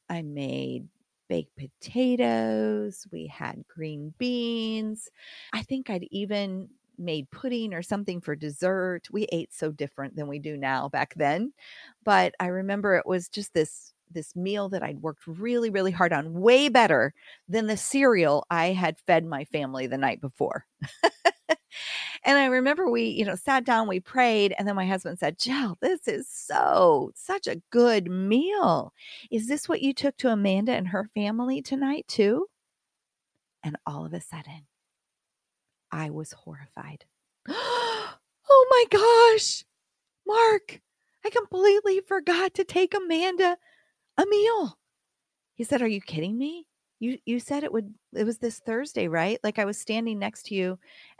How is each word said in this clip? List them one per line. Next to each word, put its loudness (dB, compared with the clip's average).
I -8
made -8
baked -6
potatoes. -2
We -12
had -12
green -12
beans. -6
I -8
think -8
I'd -6
even -6
made -6
pudding -6
or -6
something -6
for -6
dessert. -4
We -4
ate -6
so -4
different -10
than -6
we -8
do -10
now -4
back -4
then. -2
But 4
I -2
remember 0
it 0
was -2
just -10
this, -2
this -12
meal -4
that -4
I'd -8
worked -10
really, -2
really 0
hard 2
on, -2
way 6
better 4
than -2
the -2
cereal 4
I 2
had 0
fed 4
my -8
family -6
the -4
night -2
before. -6
<laughs> 6
And 6
I 6
remember 2
we, 2
you 0
know, -4
sat 0
down, 2
we -2
prayed, 2
and -2
then -2
my -2
husband -4
said, -2
"Jill, -2
this -2
is -4
so, 2
such -6
a -6
good 4
meal. 0
Is -2
this -4
what -2
you 0
took -2
to 2
Amanda 2
and -2
her -4
family -2
tonight -4
too?" 2
And -8
all -10
of -12
a -8
sudden, -18
I -6
was -12
horrified. -20
<gasps> -20
"Oh -4
my 10
gosh, 6
Mark, 2
I -2
completely 4
forgot 0
to 0
take 0
Amanda 0
a 4
meal." 2
He -8
said, 0
"Are 2
you -2
kidding -6
me? -6
You, -4
you -2
said -6
it -6
would, -4
it -2
was -4
this -6
Thursday, -4
right? 0
Like, -4
I 2
was -4
standing -4
next -8
to -6
you -2